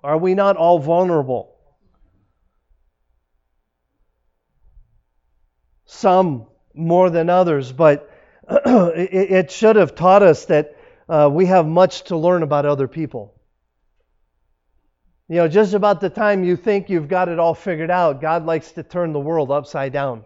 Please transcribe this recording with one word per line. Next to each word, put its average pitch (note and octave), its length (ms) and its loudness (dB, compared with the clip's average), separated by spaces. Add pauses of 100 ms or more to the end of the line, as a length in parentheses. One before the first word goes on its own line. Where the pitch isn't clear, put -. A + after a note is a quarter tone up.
Are D3 160 -2
we F#3 160 -2
not G3 220 2
all E3+ 240 2
vulnerable? D3+ 760 -2 (4000)
Some F3+ 640 0 (260)
more F3 340 0
than E3 220 -2
others, D#3+ 420 0
but D3 380 2 (200)
<clears throat> - 180 -20
it, F#3 840 0
it F#3 200 2
should A3 260 2
have F3+ 180 2
taught F#3 280 4
us E3 240 4
that, D3+ 300 0 (320)
uh, D3 240 4
we F3+ 140 2
have F3+ 200 2
much F3 380 0
to F3+ 120 -8
learn F3 260 0
about D3 240 -2
other C#3 220 -2
people. C3 460 -12 (1900)
You E3 80 -6
know, E3+ 120 2
just G3 260 2
about G#3 260 0
the F#3+ 100 -4
time G#3 340 -2
you F3+ 120 0
think G3 340 -4
you've D#3+ 180 -4
got F3+ 200 -2
it E3 100 -6
all E3 160 0
figured E3 360 -8
out, E3+ 300 0
God D#3+ 240 -4
likes - 280 -6
to E3 100 -16
turn E3+ 300 -8
the D3 80 -6
world D3 300 -4
upside C#3 420 -6
down C3 340 -6